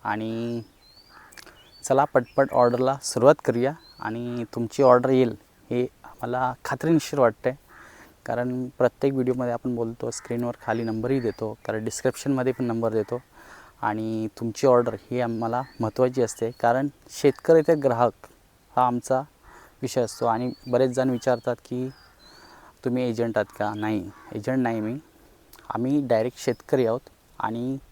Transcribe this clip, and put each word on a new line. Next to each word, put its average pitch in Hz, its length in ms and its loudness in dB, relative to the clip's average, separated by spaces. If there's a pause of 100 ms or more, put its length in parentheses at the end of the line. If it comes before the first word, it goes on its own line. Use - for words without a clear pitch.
आणि 113 580 -4 (1200)
चला 135 200 2
पटपट 135 480 0
ऑर्डरला 123 500 2
सुरुवात 135 320 4 (100)
करूया 120 280 0 (280)
आणि 120 440 -6 (100)
तुमची 117 280 -2
ऑर्डर 123 260 8
येईल 127 280 4 (340)
हे 123 160 -2 (180)
आम्हाला 127 500 -4 (100)
खात्रीशीर 151 560 0
वाटतंय, 127 340 2 (720)
कारण 123 420 -4
प्रत्येक 131 440 0
व्हिडिओमध्ये 127 400 0
आपण 123 220 -4
बोलतो, 117 360 -6
स्क्रीनवर 120 440 -6 (120)
खाली 113 160 -2
नंबरही 113 380 -2
देतो, 110 440 -6
कारण 110 200 -4
डिस्क्रिप्शनमध्ये 127 680 -2
पण 127 120 -4
नंबर 113 280 -2
देतो. 113 300 -2 (600)
आणि 110 460 -4 (120)
तुमची 120 260 -2
ऑर्डर 120 280 4
ही 123 260 -6
आम्हाला 117 420 -4 (180)
महत्त्वाची 127 420 0
असते, 113 280 -4
कारण 123 380 0 (220)
शेतकरी 160 500 4
ते 160 140 2
ग्राहक 123 380 2 (640)
हा 127 100 4
आमचा 123 340 0 (640)
विषय 123 200 -2
असतो. 117 240 -4
आणि 117 260 -2 (140)
बरेच 127 240 2
जण 127 200 0
विचारतात 123 540 -2
की 127 260 -6 (920)
तुम्ही 127 260 -2
एजंट 113 280 -2
आहात - 200 -4
का? 104 160 -4
नाही, 104 360 -4 (220)
एजंट 127 260 -2
नाही 117 220 0
मी, 113 180 -6 (720)
आम्ही 135 360 0
डायरेक्ट 117 320 0
शेतकरी 127 480 0
आहोत 113 140 -2 (380)
आणि 120 400 -4 (140)